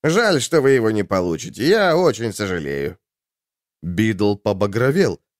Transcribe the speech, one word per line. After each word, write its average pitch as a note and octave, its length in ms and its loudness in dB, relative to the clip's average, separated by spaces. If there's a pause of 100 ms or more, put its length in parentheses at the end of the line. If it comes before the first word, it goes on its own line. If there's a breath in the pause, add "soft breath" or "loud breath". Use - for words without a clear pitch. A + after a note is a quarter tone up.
«Жаль, E3+ 380 2
что D3+ 200 0
вы C3+ 100 4
его A2+ 200 2
не G#2 120 0
получите. F2+ 640 -2
Я F#3+ 280 2
очень A#2 380 0
сожалею». D#2 640 -4 (840)
Бидл G#2 520 0
побагровел, G#2 840 0 (200)